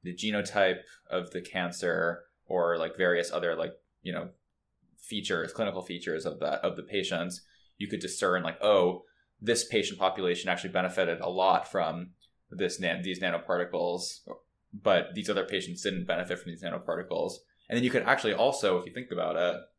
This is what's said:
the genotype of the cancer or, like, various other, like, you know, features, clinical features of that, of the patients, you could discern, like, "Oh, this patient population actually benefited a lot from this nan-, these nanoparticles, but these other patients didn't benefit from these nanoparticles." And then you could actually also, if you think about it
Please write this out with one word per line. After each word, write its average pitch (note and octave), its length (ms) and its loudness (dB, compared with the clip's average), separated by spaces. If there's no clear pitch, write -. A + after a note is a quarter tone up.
the F2+ 100 -8
genotype G2+ 640 2
of F2+ 220 -4
the F2 100 -6
cancer F2 840 -2
or, E2+ 320 2
like, D#2+ 200 -2
various F2 340 2
other, E2+ 240 0
like, - 180 -4
you F#3 100 -8
know, F3 180 -6
features, F2+ 560 -4
clinical F#2+ 280 -2
features E2+ 440 -6
of D#2 140 -6
that, D2 240 0
of F2+ 120 0
the E2+ 80 -10
patients, F2+ 580 -4
you G2+ 100 -8
could G#2 140 -4
discern, F2+ 420 0
like, E2 180 -4
"Oh, F#2 420 6
this A2 240 2
patient G2+ 340 0
population F#2 500 2
actually F2+ 220 -2
benefited F2+ 500 2
a - 80 -2
lot F#2 420 4
from F2 400 -2
this F2+ 300 -2
nan-, F2 220 0
these F2+ 200 -4
nanoparticles, F2 1000 -2
but F#2+ 420 4
these G#2 140 -4
other F#2+ 160 2
patients F#2 360 -4
didn't F#2 240 -2
benefit F2+ 340 -2
from F2 120 -12
these E2+ 120 -12
nanoparticles." F2 680 -4
And A#2 80 0
then B2 60 2
you B2+ 60 4
could B2+ 140 0
actually A#2 300 4
also, G2+ 440 4
if F2+ 80 -2
you - 80 -14
think B2+ 180 -10
about E2 240 -2
it E2+ 260 0